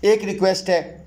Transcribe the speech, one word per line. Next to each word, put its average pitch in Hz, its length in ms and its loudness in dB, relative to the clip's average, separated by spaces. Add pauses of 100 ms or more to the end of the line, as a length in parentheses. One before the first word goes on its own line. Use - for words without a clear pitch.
एक 208 200 2
रिक्वेस्ट 190 440 -2
है 175 120 2 (260)